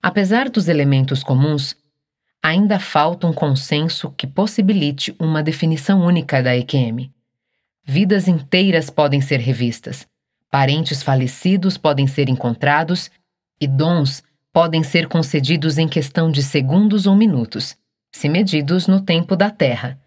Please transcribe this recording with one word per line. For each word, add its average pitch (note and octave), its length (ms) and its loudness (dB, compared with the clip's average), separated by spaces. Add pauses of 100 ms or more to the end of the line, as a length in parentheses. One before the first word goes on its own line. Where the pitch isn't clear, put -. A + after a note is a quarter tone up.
Apesar G#3 480 0
dos G3+ 180 0
elementos C#3 560 2
comuns, C#3 520 0 (680)
ainda G3 360 0
falta E3+ 480 0
um E3 80 0
consenso D3 800 -2
que - 160 -18
possibilite F#3+ 920 -2
uma D#3+ 240 -2
definição D#3+ 600 0
única D#3 420 0
da B2+ 120 0
E B2 80 -2
Q C#3 140 -4
M. B2+ 340 -2 (720)
Vidas F#3+ 440 0
inteiras E3 600 2
podem C#3+ 300 2
ser C3+ 220 0
revistas, A#2+ 680 -4 (420)
parentes C#3+ 540 0
falecidos F3 760 0
podem C#3 300 2
ser C3+ 220 -2
encontrados C#3+ 840 -2 (480)
e D3 80 -2
dons C#3+ 560 0 (300)
podem E3 280 2
ser D#3+ 280 0
concedidos D#3 680 0
em D#3+ 120 0
questão D#3+ 420 -2
de C#3+ 100 0
segundos F3+ 640 2
ou G3 100 4
minutos, F3+ 600 0 (340)
se - 200 -4
medidos F3 580 0
no F#3+ 140 4
tempo E3+ 340 0
da G3 140 2
Terra. C3 580 -2